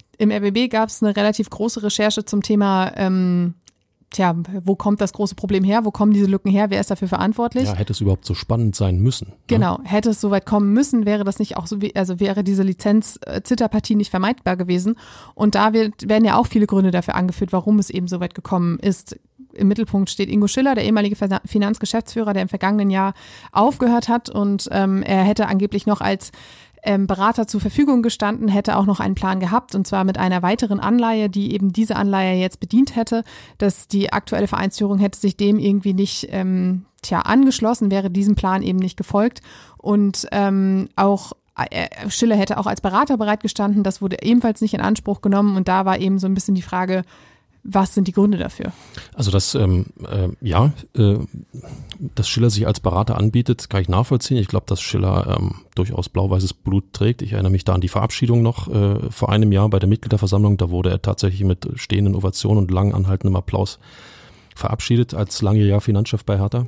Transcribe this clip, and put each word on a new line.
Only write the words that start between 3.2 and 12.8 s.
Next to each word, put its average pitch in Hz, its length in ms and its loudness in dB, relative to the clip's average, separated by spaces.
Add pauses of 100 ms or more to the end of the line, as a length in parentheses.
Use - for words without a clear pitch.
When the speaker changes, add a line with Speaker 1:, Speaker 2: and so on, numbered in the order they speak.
Speaker 1:
tja, 180 220 0 (300)
wo 196 100 2
kommt 208 280 0
das 196 100 0
große - 240 -4
Problem 190 300 0
her? 202 180 2
Wo 208 80 -2
kommen 208 220 4
diese 202 140 4
Lücken 196 220 0
her? 202 200 2
Wer 196 100 0
ist 196 100 -2
dafür 190 200 -4
verantwortlich? 220 560 0
Speaker 2:
Ja, 98 100 -2
hätte 104 160 -2
es - 80 -4
überhaupt 98 240 0
so 98 100 -4
spannend 113 440 0
sein 92 220 0
müssen, 120 280 0
ne? 95 60 -18 (140)
Speaker 1:
Genau, 214 360 2
hätte 208 280 0
es 208 100 -4
so 202 100 0
weit 196 140 0
kommen 208 260 2
müssen, 240 340 2
wäre 202 200 0
das 196 120 -4
nicht - 200 -4
auch 165 100 -8
so 202 140 -6
wie, 208 160 -4
also 185 240 -2
wäre 196 240 0
diese 196 180 2
Lizenz, 208 640 0